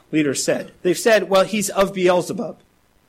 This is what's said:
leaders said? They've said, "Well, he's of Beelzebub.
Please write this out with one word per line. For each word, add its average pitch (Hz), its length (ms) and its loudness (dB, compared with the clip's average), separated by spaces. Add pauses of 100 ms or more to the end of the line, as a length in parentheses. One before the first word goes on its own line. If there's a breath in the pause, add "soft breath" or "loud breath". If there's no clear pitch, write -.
(120)
leaders 147 320 0
said? 151 380 -4
They've 180 160 0
said, 208 320 2
"Well, 190 160 4
he's 202 240 -4
of 196 240 0
Beelzebub. 180 640 0 (520)